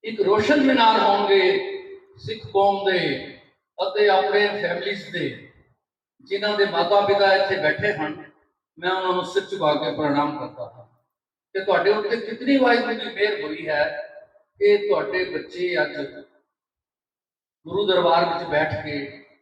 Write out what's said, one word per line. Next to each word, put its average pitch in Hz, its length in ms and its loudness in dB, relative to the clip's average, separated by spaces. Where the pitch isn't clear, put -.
ایک 220 180 -8
روشن 220 460 4
مینار 226 420 4
ہوں 202 200 2
گے - 300 4
سکھ - 300 -12
قوم 196 440 2
دے 170 180 0
اتے 208 300 0
اپنے 196 400 2
فیملیز - 640 -4
دے۔ - 340 -6
جنہاں 208 380 -4
دے 202 140 4
ماتا 175 300 2
پتا 202 280 4
ایتھے 190 280 4
بیٹھے 202 360 0
ہن، 151 200 -6
میں 180 140 -4
انہاں 190 220 -2
نوں - 100 0
سر - 180 -2
جھکا 156 340 -2
کے - 220 -4
پرنام 147 420 -2
کرتا 127 240 -12
ہاں - 220 -16
کہ 190 120 -6
تواڈے 196 300 2
اوتے 214 220 -2
کتنی 240 400 -2
واحگرو 240 360 2
دی - 120 -6
مہر - 380 -2
ہوئی 151 260 -8
ہے 147 280 -2
کہ 415 180 6
تواڈے 185 480 0
بچے 180 540 -6
اج 151 180 -2
گرو 196 200 -2
دربار 170 360 4
وچ 170 280 -2
بیٹھ 156 240 0
کے 147 480 -8